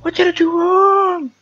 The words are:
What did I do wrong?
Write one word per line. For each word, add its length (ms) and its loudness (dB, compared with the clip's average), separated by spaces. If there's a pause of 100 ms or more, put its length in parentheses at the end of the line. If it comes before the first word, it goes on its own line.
What 120 -8
did 140 0
I 40 2
do 260 0
wrong? 840 0